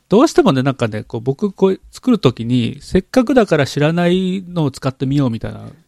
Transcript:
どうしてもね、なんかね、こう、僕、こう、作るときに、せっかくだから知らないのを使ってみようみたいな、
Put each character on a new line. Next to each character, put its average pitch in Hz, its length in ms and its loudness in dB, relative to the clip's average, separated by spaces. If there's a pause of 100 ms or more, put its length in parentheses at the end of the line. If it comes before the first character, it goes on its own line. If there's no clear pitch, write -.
(100)
ど 202 100 6
う 320 80 6
し - 60 -8
て 359 80 6
も 202 100 2
ね、 131 100 0
な 139 100 0
ん - 20 -10
か 120 140 -2
ね、 107 160 -8
こ - 140 -10
う、 - 40 -8
僕、 139 300 -4
こ 190 160 0
う、 190 120 -2 (100)
作 - 200 -4
る 233 80 2
と 127 160 2
き 117 100 -10
に、 120 380 -2
せ - 160 -2
っ 190 40 2
か - 220 0
く 294 80 -2
だ 240 140 4
か 165 100 0
ら 143 100 0
知 - 140 -6
ら 151 140 0
な 175 140 0
い 185 340 0
の 175 220 -4
を 139 60 0
使 - 160 -10
っ 135 80 -2
て 139 120 -6
み 139 100 0
よ 139 120 2
う - 20 0
み 113 100 -6
た 117 80 -8
い 110 60 -10
な、 107 160 -16 (160)